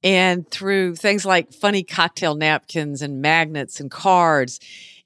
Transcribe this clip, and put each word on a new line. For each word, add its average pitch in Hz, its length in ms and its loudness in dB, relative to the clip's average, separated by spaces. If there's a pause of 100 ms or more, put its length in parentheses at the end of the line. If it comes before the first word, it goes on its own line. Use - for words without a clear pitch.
and 185 480 2
through 190 460 -2
things 202 300 0
like 175 260 2
funny 202 300 -2
cocktail 165 540 -2
napkins 151 680 -2
and 143 180 -8
magnets 156 600 0
and 139 100 -10
cards. 165 680 2 (480)